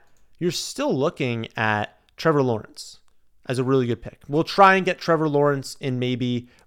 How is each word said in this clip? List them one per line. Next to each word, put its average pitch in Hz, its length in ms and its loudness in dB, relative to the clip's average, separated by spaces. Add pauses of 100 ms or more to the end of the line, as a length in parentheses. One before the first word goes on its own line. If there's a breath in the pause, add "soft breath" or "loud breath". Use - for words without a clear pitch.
(380)
you're 170 140 -2
still 262 440 -4
looking 131 520 -2 (100)
at 107 400 -2 (180)
Trevor 147 280 2
Lawrence - 560 -6 (480)
as 127 100 -4
a 131 60 0
really 131 240 2
good 117 140 -4
pick. - 260 -20
We'll 151 160 0
try 190 320 6
and 185 100 0
get 180 140 -2
Trevor 160 280 0
Lawrence 143 520 0
in 127 180 -4
maybe 123 500 -2 (200 soft breath)